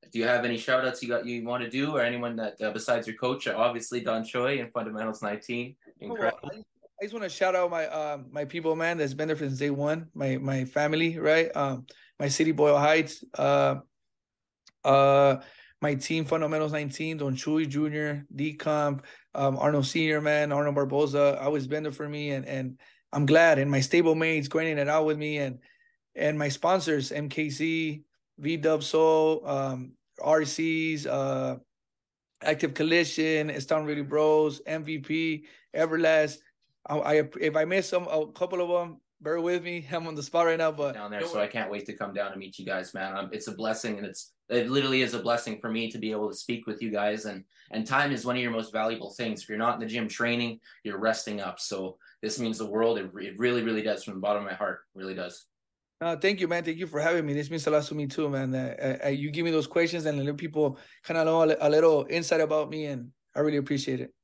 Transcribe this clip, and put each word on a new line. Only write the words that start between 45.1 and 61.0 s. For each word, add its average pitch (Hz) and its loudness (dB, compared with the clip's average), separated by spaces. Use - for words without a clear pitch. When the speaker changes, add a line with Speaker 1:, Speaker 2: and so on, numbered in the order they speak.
Speaker 1:
a 110 -4
blessing 117 -2
for 113 -6
me 113 -2
to 117 -10
be 110 -4
able 107 -2
to - -12
speak - -6
with 107 -6
you 110 -4
guys. 107 -2
And, 95 -10
and 110 -6
time 143 2
is 120 -4
one 123 0
of 127 -2
your 120 -2
most 113 -4
valuable 110 -4
things. 113 -6
If - -18
you're 107 -6
not 117 2
in 113 -8
the 113 -6
gym 110 -4
training, 120 -2
you're 98 -6
resting 110 -2
up. 92 -8
So 95 -6
this 107 -4
means 113 -2
the 107 -4
world. 110 2
It, 92 -8
it 95 -12
really, 120 2
really 110 0
does, 107 -2
from 101 -10
the 95 -8
bottom 101 0
of 98 -8
my 92 -8
heart. 95 -4
It 98 -18
really 95 -8
does. 87 -10
Speaker 2:
Uh, 165 -2
thank 190 0
you, 175 0
man. 170 0
Thank 165 -4
you 180 -6
for 151 -6
having 165 2
me. 143 -2
This 143 -4
means 160 -4
a 160 2
lot 151 4
to 151 -8
me 151 -2
too, 147 -2
man. 135 -2
Uh, 131 -4
uh, 131 -2
uh, 139 2
you 143 -2
give 160 -4
me 170 0
those 156 2
questions 170 0
and 147 0
let 143 -2
people 151 0